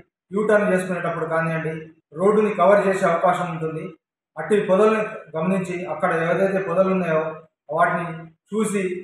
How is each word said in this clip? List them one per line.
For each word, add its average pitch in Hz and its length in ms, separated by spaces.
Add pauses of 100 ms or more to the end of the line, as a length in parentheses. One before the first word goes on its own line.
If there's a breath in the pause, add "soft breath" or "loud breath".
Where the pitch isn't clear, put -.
(320)
యూటర్న్ 208 400
చేసుకునేటప్పుడు 170 560
కానివ్వండి, 160 460 (400)
రోడ్డుని 202 420
కవర్ 190 300
చేసే 190 200
అవకాశం 175 460
ఉంటుంది. 160 320 (540)
అట్టి 175 240
పొదల్ని 214 400 (300)
గమనించి, 180 440 (100)
అక్కడ 170 260 (120)
ఏదైతే 190 380
పొదలు 185 300
ఉన్నాయో 165 320 (460)
వాటిని 170 360 (400)
చూసి, 202 380 (200)